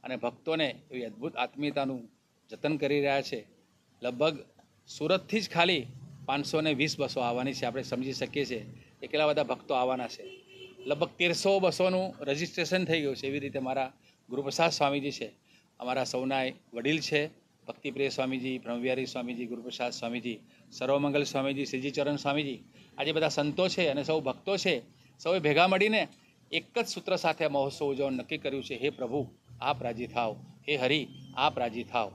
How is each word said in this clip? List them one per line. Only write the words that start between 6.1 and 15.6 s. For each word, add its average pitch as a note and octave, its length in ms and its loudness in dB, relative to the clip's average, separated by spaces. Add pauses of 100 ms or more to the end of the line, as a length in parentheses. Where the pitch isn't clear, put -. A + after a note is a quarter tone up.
પાંચસો C#3+ 360 0
ને D#3 120 2
વીસ D3 260 0
બસો C3+ 200 -2
આવવાની B2 340 0
છે, B2+ 120 -4
આપણે B2 180 -2
સમજી C3 300 -4
શકીએ C3+ 320 -2
છીએ A#2 140 -6 (420)
કે C3 60 -10
કેટલા D3+ 200 2
બધા D3 160 4
ભક્તો B2 300 -2
આવવાના B2+ 340 2
છે. - 360 -14 (420)
લગભગ D3 320 0
તેરસો F3 420 4
બસોનું F#3 600 4
રજિસ્ટ્રેશન D#3 680 0
થઈ D#3+ 160 2
ગયું C#3 140 0
છે. C3+ 120 -6
એવી C#3 120 -2
રીતે C#3 200 -4
મારા C3 340 -2 (360)
ગુરુપ્રસાદ C#3 420 2
સ્વામીજી C#3 400 2
છે, A2+ 200 -8 (480)